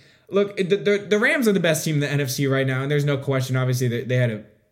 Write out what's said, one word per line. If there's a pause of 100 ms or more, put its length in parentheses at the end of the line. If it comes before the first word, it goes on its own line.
(280)
look,
the,
the,
the
Rams
are
the
best
team
in
the
N
F
C
right
now,
and
there's
no
question.
Obviously,
they,
they
had
a (280)